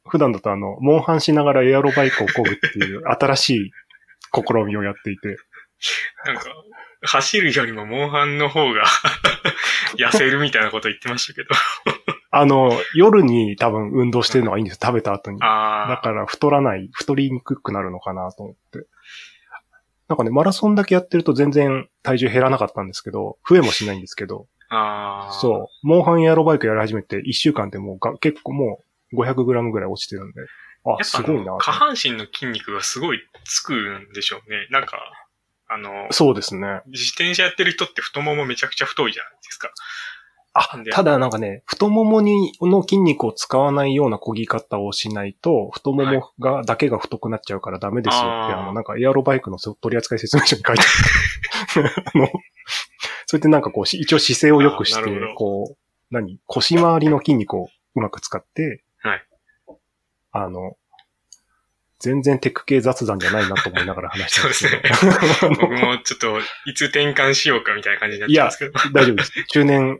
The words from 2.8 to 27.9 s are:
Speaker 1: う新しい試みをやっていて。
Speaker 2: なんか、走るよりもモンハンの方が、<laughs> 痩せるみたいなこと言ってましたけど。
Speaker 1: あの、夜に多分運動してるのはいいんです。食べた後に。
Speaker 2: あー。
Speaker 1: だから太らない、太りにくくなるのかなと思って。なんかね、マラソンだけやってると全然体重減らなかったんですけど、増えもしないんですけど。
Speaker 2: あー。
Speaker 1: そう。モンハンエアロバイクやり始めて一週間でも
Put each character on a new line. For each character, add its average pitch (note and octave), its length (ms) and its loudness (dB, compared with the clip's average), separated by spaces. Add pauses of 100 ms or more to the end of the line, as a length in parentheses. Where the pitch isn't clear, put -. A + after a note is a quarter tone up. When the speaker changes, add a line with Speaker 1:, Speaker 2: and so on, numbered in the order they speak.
Speaker 1:
う G2+ 100 -10
新 C3+ 300 2
し - 220 0
い G2 140 -4 (640)
試 A2+ 200 0 (120)
み G#2 120 -4
を G2+ 60 -4
や G2+ 80 -4
っ G2 120 -10
て G#2 80 -6
い F#2+ 60 -8
て。 G2+ 200 -10 (880)
Speaker 2:
な C3+ 80 -2
ん - 40 -8
か、 - 60 -10 (580)
走 D3 400 0
る D3+ 120 2
よ C3 120 0
り A2+ 80 -6
も G#2 120 -10
モ C3+ 220 -4
ン - 20 -6
ハ C#3+ 160 0
ン D3 120 -2
の D3 100 0
方 C#3 260 0
が、 G#2+ 100 4 (560)
<laughs> - 580 -4
痩 A#2+ 140 2
せ D#3 140 4
る C3+ 140 2
み C#3+ 120 -2
た A2+ 80 2
い A2 40 4
な G#2 80 -2
こ A2 80 -4
と A2 80 -4
言 G#2+ 100 -6
っ - 20 -20
て B2 100 -8
ま B2 80 -4
し - 100 -4
た - 60 -14
け - 100 -10
ど。 - 60 -6 (840)
Speaker 1:
あ C#3+ 140 6
の、 C3 260 6 (240)
夜 G3+ 260 8
に A#2 360 4
多 A#2 120 2
分 G#2+ 220 -4
運 B2 180 2
動 A#2 140 2
し - 60 -2
て C3 100 2
る A#2 60 2
の G#2 60 0
は G2 60 -2
い A2 40 0
い - 20 0
ん - 20 -4
で F#2 60 -8
す。 - 100 -16
食 A#2+ 140 0
べ A2 60 0
た G2+ 120 -2
後 G2+ 180 -10
に。 G2+ 100 -10
Speaker 2:
あ G#2+ 460 0
ー。 - 20 -2
Speaker 1:
だ B2 80 -2
か A#2 140 -4
ら G#2 140 -4
太 - 240 0
ら C#3+ 120 4
な A2 160 0
い、 F#2+ 160 -12
太 - 200 -4
り C#3 180 0
に B2+ 100 -6
く - 200 -8
く G#2 100 -8
な G2+ 100 -4
る F#2 100 -6
の F2+ 80 -12
か F#2+ 140 -10
な F#2 180 -8
と - 120 -18
思 G2+ 100 -16
っ - 20 -20
て。 - 320 -20 (1200)
な D#3 80 -2
ん - 20 -6
か A#2+ 60 2
ね、 A2+ 80 -2
マ D3 140 4
ラ F#3+ 80 2
ソ G#3+ 160 0
ン G#3 60 4
だ G3+ 100 2
け F#3 100 2
や F3+ 60 4
っ F3+ 60 -8
て F3 100 0
る E3+ 60 0
と D3+ 100 2
全 C#3+ 180 2
然 C#3 360 2 (140)
体 B2+ 180 0
重 A#2+ 100 0
減 B2+ 120 2
ら C3 80 4
な C3 80 2
か A2 80 0
っ - 80 -4
た G#2 100 -8
ん F#2+ 40 -12
で F#2 60 -16
す - 80 -12
け G#2 100 -14
ど、 G2+ 260 -8 (100)
増 F3+ 100 8
え E3 40 8
も A2+ 100 2
し - 140 -4
な G2+ 80 -4
い F#2+ 40 -10
ん F#2 40 -14
で F#2 60 -18
す - 80 -16
け G#2 100 -8
ど。 G2+ 220 -12 (220)
Speaker 2:
あ G#2 600 -4
ー。 - 80 -12
Speaker 1:
そ G#2 300 0 (140)
う。 C#3+ 40 -2
モ E3+ 120 8
ン D#3+ 40 4
ハ E3+ 120 4
ン E3 80 4
エ D#3+ 60 6
ア D#3+ 60 6
ロ D#3+ 80 6
バ D#3 120 4
イ - 40 2
ク A2+ 80 0
や A2 60 0
り G#2+ 60 0
始 G#2+ 160 -2
め G2+ 80 -6
て G2 220 -8
一 C3 80 -4
週 D3 200 2
間 G#2 160 -4
で G2+ 80 -12
も G2 180 -10